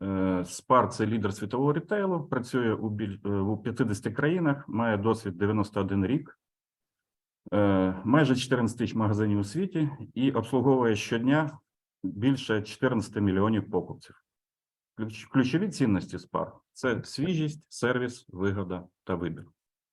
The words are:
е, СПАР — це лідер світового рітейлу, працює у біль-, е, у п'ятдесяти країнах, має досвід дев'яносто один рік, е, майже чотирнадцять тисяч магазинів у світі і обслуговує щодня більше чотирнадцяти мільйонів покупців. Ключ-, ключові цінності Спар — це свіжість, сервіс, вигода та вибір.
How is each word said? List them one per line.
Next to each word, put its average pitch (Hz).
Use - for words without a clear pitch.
е, 95
СПАР — 123
це 110
лідер 104
світового 127
рітейлу, 180
працює 120
у 107
біль-, 104
е, 101
у 101
п'ятдесяти 113
країнах, 147
має 113
досвід 101
дев'яносто 101
один 98
рік, -
е, 95
майже 131
чотирнадцять 120
тисяч 110
магазинів 104
у 101
світі 156
і 135
обслуговує 123
щодня 135
більше 107
чотирнадцяти 113
мільйонів 101
покупців. -
Ключ-, 110
ключові 160
цінності 98
Спар — -
це -
свіжість, 151
сервіс, 123
вигода 92
та 95
вибір. 80